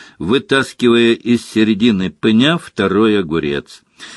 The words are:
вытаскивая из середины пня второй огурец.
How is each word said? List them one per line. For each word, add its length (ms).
вытаскивая 920
из 340
середины 640
пня 480
второй 600
огурец. 640